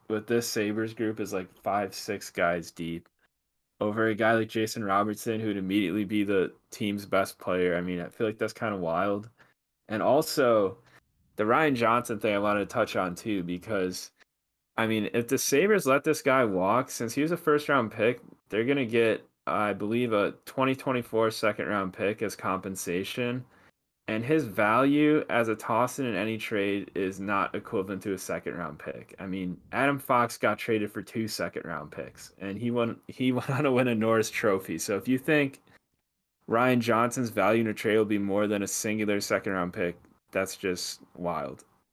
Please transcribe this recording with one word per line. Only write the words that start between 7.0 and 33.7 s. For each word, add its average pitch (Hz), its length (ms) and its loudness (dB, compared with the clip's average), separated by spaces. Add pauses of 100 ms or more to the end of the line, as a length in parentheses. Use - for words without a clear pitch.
best 95 340 -2
player, 90 360 0
I 87 60 0
mean, 90 200 -4
I 85 80 -10
feel - 180 -4
like 107 120 -4
that's 110 140 -2
kinda 107 240 -4
wild. 95 520 -2 (600)
And 104 140 -2
also, 117 760 4 (580)
the 104 100 2
Ryan 143 280 4
Johnson 117 440 2
thing 107 160 2
I 101 40 2
wanted 104 220 2
to 98 120 0
touch 110 240 0
on, 92 180 -2
too, 101 280 -4
because, 90 680 -4 (680)
I 113 100 0
mean, 110 260 0
if 117 160 0
the 135 100 2
Sabres 190 480 2
let 135 180 4
this 151 180 0
guy 131 220 4
walk, 101 460 2
since 113 240 -6
he 139 80 0
was 160 80 0
a 170 60 -2
first-round 147 540 2
pick, 117 300 0 (280)
they're 110 160 0
gonna 139 220 0
get, 113 380 2 (220)
I 101 260 0
believe, 113 400 -2
a 101 200 2 (120)
twenty 131 300 0
twenty-four 117 560 0
second-round 98 600 -2
pick 107 300 -2
as 98 120 -4
compensation. 98 1120 -4 (600)
And 110 180 -2
his 151 200 2
value 139 840 4
as 113 200 2
a 107 60 0
toss-in 117 520 -2
in 110 80 -2
any 107 220 -2
trade 101 580 -2
is 95 260 -4
not 98 340 0
equivalent 98 480 -4
to 101 100 -2
a 92 60 -4
second-round 82 600 -6
pick. - 400 -12
I 95 80 -10
mean, 92 340 -6 (120)
Adam 139 260 0
Fox 120 380 0
got 107 220 2
traded 104 320 0
for 107 120 -10
two 113 240 -6
second-round 80 640 -8
picks, - 480 -14
and 98 200 -8
he 117 120 -2
won, 117 360 0
he 127 240 0
<laughs> - 20 2
went 120 180 -2
on 135 140 0
to 135 80 4